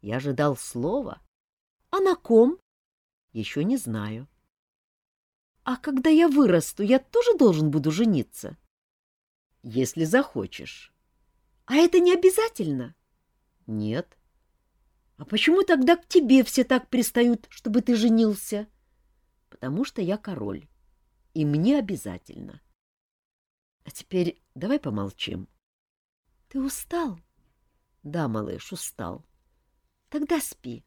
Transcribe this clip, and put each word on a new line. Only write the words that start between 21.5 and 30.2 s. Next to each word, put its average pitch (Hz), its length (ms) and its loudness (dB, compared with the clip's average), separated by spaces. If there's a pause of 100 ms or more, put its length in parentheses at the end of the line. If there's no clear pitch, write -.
обязательно". - 840 -10 (1300)
"А 147 60 -18
теперь - 500 -6 (140)
давай 214 240 -4
помолчим". 98 680 -8 (1000)
"Ты 269 100 -8
устал?" 269 600 -6 (840)
"Да, 151 240 -6
малыш, 110 460 -8
устал". - 520 -14 (840)
"Тогда 302 320 -4